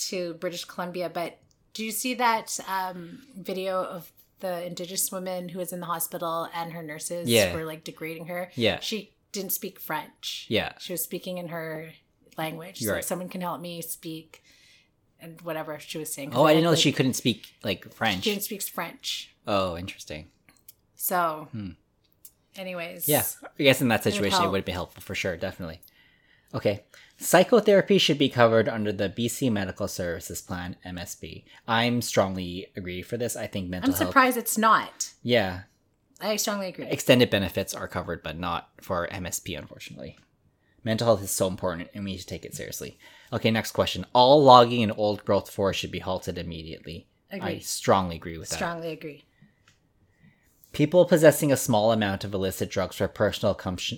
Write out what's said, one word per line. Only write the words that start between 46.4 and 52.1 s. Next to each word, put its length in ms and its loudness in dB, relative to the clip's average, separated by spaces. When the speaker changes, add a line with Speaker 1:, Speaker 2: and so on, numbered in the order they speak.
Speaker 2:
I 60 -10
Speaker 1:
Agree. 240 -6
Speaker 2:
strongly 540 2
agree 220 -10
with 120 -12
that. 60 -6
Speaker 1:
Strongly 360 -6
agree. 340 -14
Speaker 2:
People 320 6
possessing 460 8
a 60 6
small 340 4
amount 320 2